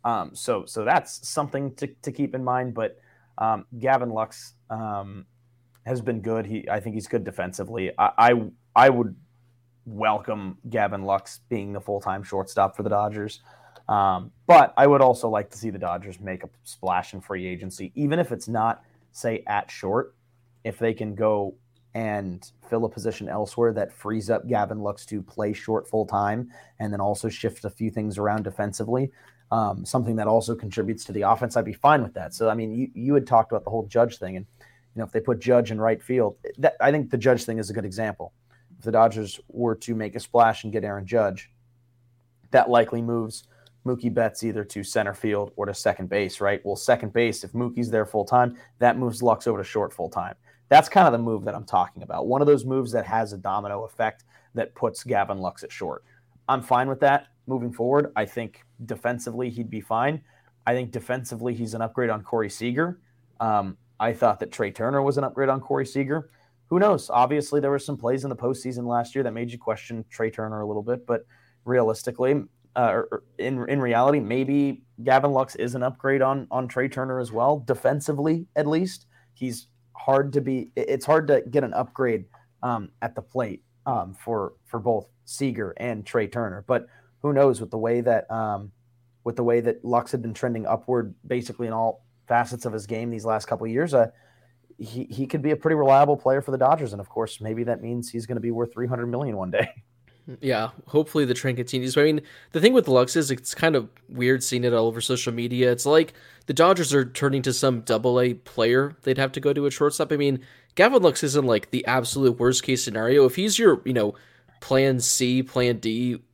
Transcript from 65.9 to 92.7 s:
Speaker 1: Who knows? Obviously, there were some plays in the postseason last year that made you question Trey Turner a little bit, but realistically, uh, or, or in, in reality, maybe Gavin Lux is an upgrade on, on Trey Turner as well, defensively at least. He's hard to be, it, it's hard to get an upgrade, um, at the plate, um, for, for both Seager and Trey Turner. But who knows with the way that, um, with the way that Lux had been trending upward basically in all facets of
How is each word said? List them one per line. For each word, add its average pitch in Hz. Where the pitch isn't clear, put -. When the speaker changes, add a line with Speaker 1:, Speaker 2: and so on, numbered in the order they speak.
Speaker 1:
Who 175
knows? 196
Obviously, 147
there 143
were 139
some 139
plays 127
in 139
the 123
postseason 123
last 120
year 135
that 113
made 117
you 120
question 113
Trey 110
Turner 110
a 107
little 107
bit, 123
but 117
realistically, 123
uh, 120
or, 113
or -
in, 123
in 143
reality, 127
maybe 135
Gavin 135
Lux 131
is 120
an 123
upgrade 135
on, 135
on 127
Trey 127
Turner 131
as 117
well, 127
defensively 143
at 151
least. 170
He's 123
hard 135
to 143
be, 131
it, -
it's 135
hard 151
to 143
get 135
an 117
upgrade, 120
um, 117
at 113
the 110
plate, 120
um, 98
for, 110
for -
both 107
Seager 110
and 110
Trey 110
Turner. 101
But 120
who 147
knows 135
with 107
the 117
way 113
that, 117
um, 104
with 117
the 120
way 120
that 113
Lux 120
had 127
been 113
trending 117
upward 117
basically 123
in 113
all 113
facets 120
of 117